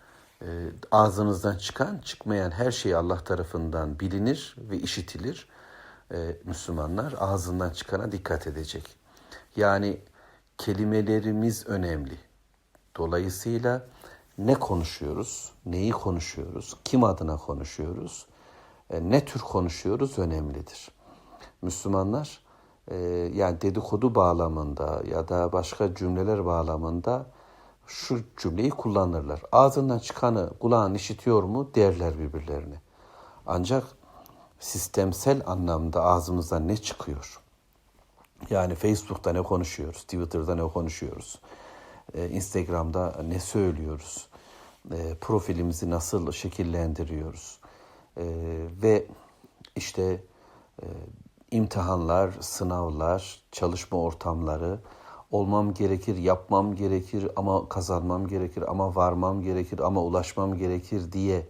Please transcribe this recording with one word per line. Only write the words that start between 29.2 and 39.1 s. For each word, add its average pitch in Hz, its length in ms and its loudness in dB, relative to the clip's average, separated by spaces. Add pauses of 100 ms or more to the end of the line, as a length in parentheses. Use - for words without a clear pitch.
"Ağzından 131 460 8
çıkanı 113 600 0
kulağın 113 360 4
işitiyor 104 480 2
mu?" 120 320 -2
derler 87 440 4
birbirlerine. 76 640 -6 (640)
Ancak 90 380 0 (760)
sistemsel 101 840 0
anlamda 85 580 0
ağzımızdan 87 640 2
ne 107 80 2
çıkıyor? - 640 -8 (1120)
Yani 92 240 2
Facebook'ta 95 580 0